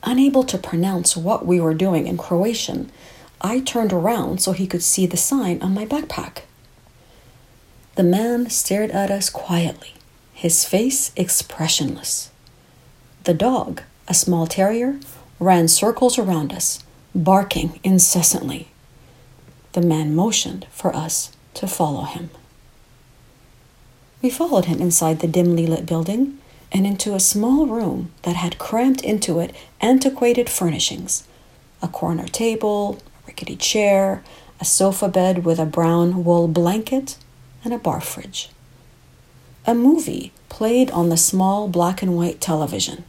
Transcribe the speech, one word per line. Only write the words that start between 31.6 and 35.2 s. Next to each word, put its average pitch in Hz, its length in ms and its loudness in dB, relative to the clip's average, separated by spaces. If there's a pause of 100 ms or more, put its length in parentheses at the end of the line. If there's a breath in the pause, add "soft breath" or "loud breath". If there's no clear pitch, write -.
a 175 60 -4
corner 170 400 -4
table, 208 720 -2
a - 260 -20
rickety - 300 -12
chair, 196 640 2 (380 loud breath)
a - 40 -10
sofa 190 440 2
bed 185 360 2